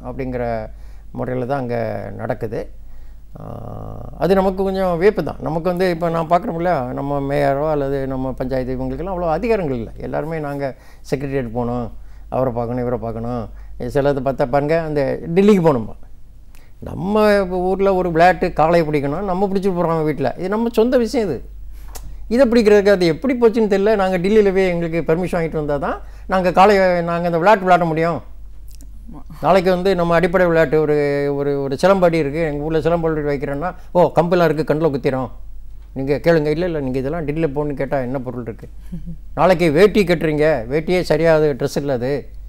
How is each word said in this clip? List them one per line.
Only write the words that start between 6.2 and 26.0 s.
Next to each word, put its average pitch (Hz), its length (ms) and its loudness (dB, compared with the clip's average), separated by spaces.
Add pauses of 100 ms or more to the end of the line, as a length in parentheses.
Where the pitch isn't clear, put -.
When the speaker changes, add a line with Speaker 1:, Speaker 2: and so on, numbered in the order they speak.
Speaker 1:
பார்க்குறோம் 170 280 0
இல்லையா, 165 380 0
நம்ம 139 260 -4
மேயரோ 139 500 0
அல்லது 139 380 -2
நம்ம 131 260 -4
பஞ்சாயத்து 127 440 -4
இவங்களுக்கெல்லாம் 139 400 -6
அவ்வளோ 175 120 -2
அதிகாரங்கள் 180 460 0
இல்ல. 113 220 -6
எல்லாருமே 147 420 -6
நாங்க 143 360 -6 (340)
செக்ரட்டரியேட் 135 420 -2
போகணும், 120 400 -4 (380)
அவரை 127 240 0
பார்க்கணும், 120 280 -4
இவரை 123 160 -2
பார்க்கணும். 113 520 -6 (300)
சிலது 135 500 0
பார்த்தா 135 200 -2
பாருங்க, 147 320 2
அந்த 139 380 -2 (160)
டெல்லிக்கு 196 280 6
போகணுமா. 117 320 2 (840)
நம்ம 202 680 0
ஊர்ல 185 460 0
ஒரு 180 180 0
விளையாட்டு 175 360 4
காளையை 170 400 4
பிடிக்கணும், 151 360 -2
நம்ம 190 240 0
பிடிச்சிட்டு 190 320 0
போறோம் 165 300 0
வீட்டுல. 131 300 -2
இது 185 100 -4
நம்ம 226 220 0
சொந்த 247 260 4
விஷயம் 226 300 0
இது. 131 140 -4 (840)
இதை 247 200 4
பிடிக்கிறதுக்கு 208 440 6
அது 185 140 4
எப்படி 165 280 0
போச்சுன்னு 233 300 4
தெரியல. 208 320 2
நாங்க 190 220 2
டெல்லியில 196 360 4
போய் 190 140 4
எங்களுக்கு 170 460 0
பெர்மிஷன் 175 260 0
வாங்கிட்டு 156 260 -2
வந்தா 147 120 0
தான் 208 240 -4 (260)